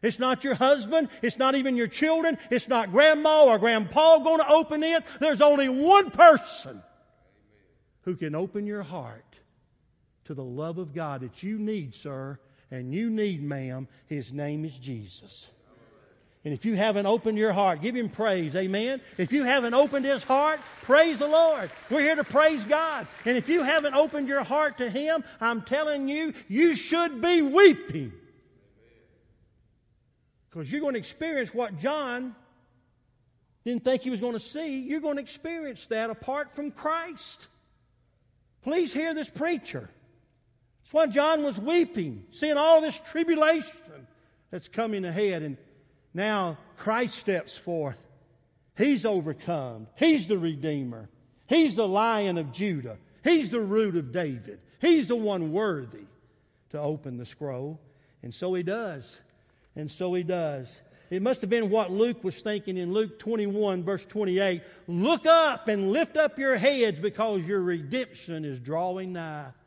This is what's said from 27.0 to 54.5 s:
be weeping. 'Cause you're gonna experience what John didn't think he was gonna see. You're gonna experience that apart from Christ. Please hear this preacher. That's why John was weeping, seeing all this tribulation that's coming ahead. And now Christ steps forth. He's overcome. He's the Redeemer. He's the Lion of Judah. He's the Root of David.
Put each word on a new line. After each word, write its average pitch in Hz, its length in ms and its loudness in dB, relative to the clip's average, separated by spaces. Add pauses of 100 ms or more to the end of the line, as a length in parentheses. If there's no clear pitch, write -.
be 339 200 4
weeping. 277 720 4 (2500)
'Cause 156 200 -10
you're 294 100 -4
gonna 277 160 -2
experience 277 560 -6
what 226 240 -6
John 254 560 -6 (1300)
didn't 240 180 -6
think 262 180 0
he 254 80 -6
was 220 120 -6
gonna 233 180 -4
see. 294 400 -10
You're 277 220 -6
gonna 285 200 -6
experience 302 640 -12
that 226 220 -4
apart 277 460 -8
from 294 160 -8
Christ. 330 800 -8 (1120)
Please 311 300 -2
hear 320 200 -4
this 302 160 -8
preacher. 277 600 -6 (920)
That's - 100 -20
why 311 140 4
John 294 360 2
was 247 160 -4
weeping, 240 720 -2
seeing 294 260 -2
all 311 240 6
this 311 180 -6 (120)
tribulation 311 960 -2 (420)
that's 180 200 -14
coming 214 360 -4
ahead. 180 380 -2
And 143 140 -8 (580)
now 190 420 -2 (200)
Christ 220 420 -4
steps 180 360 -4
forth. 156 440 -6 (760)
He's 240 300 0
overcome. 151 800 -6 (100)
He's 285 320 2
the 202 120 0
Redeemer. 139 680 -6 (400)
He's 294 280 4
the 214 120 0
Lion 202 520 0
of 147 120 -6
Judah. 139 460 -6 (260)
He's 302 280 2
the 233 100 -2
Root 208 340 0
of 143 160 -4
David. 123 480 -8 (220)